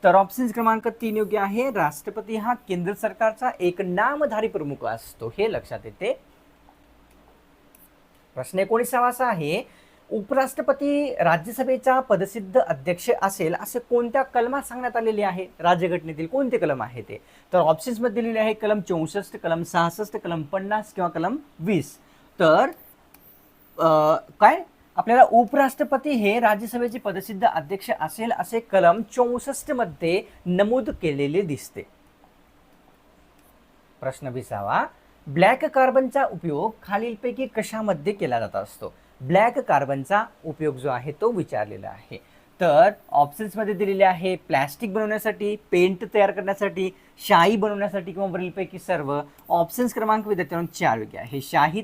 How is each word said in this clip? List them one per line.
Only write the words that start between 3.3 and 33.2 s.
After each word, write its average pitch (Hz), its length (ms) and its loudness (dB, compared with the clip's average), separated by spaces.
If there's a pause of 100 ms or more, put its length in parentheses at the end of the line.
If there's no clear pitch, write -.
एक 175 200 0
नामधारी 220 680 0
प्रमुख 147 360 -6
असतो, 113 440 -8 (100)
हे 208 140 0
लक्षात 117 320 -8
येते. 170 360 -6 (2250)
प्रश्न 131 240 -6
एकोणीसावा 240 500 2
असा 247 180 0
आहे, 175 360 -2 (480)
उपराष्ट्रपती 269 1040 0
राज्यसभेचा 254 840 0
पदसिद्ध 196 600 0
अध्यक्ष 170 500 -2 (120)
असेल 185 320 -2
असे - 240 -8
कोणत्या 240 440 0
कलमात 254 400 -2
सांगण्यात 247 340 -8
आलेले 220 260 0
आहे? 185 240 -4 (120)
राज्यघटनेतील 165 680 0
कोणते 247 320 0
कलम 143 240 -2
आहे 120 200 -10
ते? - 200 -16 (300)
तर 185 60 4
ऑप्शन्समध्ये 214 640 0
दिलेले 226 160 -2
आहे 214 160 0
कलम 214 260 -2
चौसष्ट, 175 560 -4
कलम 165 260 -4
सहासष्ट, 170 540 -2
कलम 170 260 -6
पन्नास 202 500 -6
किंवा 175 180 -4
कलम 175 260 -4 (220)
वीस. 165 400 -2 (420)
तर, 180 260 6 (1120)
अ, 156 380 4 (240)
काय 302 220 8 (340)
आपल्याला 247 260 6
उपराष्ट्रपती 269 880 4
हे 220 300 2
राज्यसभेचे 233 580 0
पदसिद्ध 190 480 -2
अध्यक्ष 170 440 -4 (100)
असेल 220 320 -4
असे 226 280 -4
कलम 190 420 4
चौसष्ट 247 680 -4
मध्ये 185 500 -2 (240)
नमूद 214 440 2
केलेले 147 520 -2
दिसते. 143 400 -8 (2250)